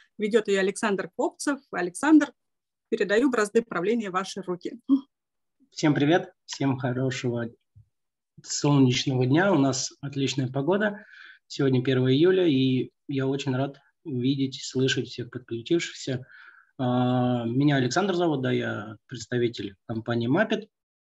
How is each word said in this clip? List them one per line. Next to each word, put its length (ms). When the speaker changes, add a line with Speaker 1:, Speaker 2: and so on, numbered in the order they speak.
Speaker 1:
Ведёт 320
её 120
Александр 540
Копцев. 460
Александр, 640
передаю 420
бразды 320
правления 460
в 60
ваши 260
руки. 400
Speaker 2:
Всем 240
привет, 380
всем 320
хорошего 720
солнечного 840
дня. 260
У 60
нас 420
отличная 480
погода. 560
Сегодня 380
первое 280
июля, 340
и 460
я 180
очень 280
рад 240
видеть, 600
слышать 440
всех 220
подключившихся. 960
А, 680
меня 320
Александр 380
зовут, 260
да, 120
я 440
представитель 680
компании 420
Маппет. 420